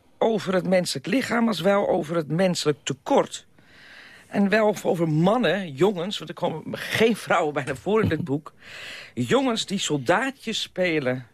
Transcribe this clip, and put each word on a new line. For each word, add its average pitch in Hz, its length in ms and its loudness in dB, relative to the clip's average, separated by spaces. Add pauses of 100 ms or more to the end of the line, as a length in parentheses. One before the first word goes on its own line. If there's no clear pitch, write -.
(180)
over 202 360 0
het 180 140 0
menselijk 180 380 0
lichaam... 233 420 0
als 196 120 -2
wel 202 300 2
over 170 260 0
het 160 120 0
menselijk 160 560 2
tekort - 600 0 (880)
en 202 140 2
wel 214 340 2
over 165 260 0
mannen, 180 640 2
jongens, 180 440 0
want 160 120 -10
er - 60 -14
komen 151 280 -4 (140)
geen - 380 2
vrouwen 170 380 0
bijna 139 220 -4
voor 208 260 0
in 190 80 2
dit 156 140 -2
boek. 143 300 -4 (600)
Jongens 226 520 0
die 208 120 -4
soldaatjes 190 840 -2
spelen 143 720 -2